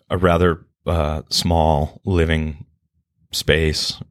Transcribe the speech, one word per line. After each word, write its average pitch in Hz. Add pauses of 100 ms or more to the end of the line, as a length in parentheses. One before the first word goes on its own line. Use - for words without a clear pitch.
a -
rather, 87 (220)
uh, 78
small 80
living 80 (680)
space, - (100)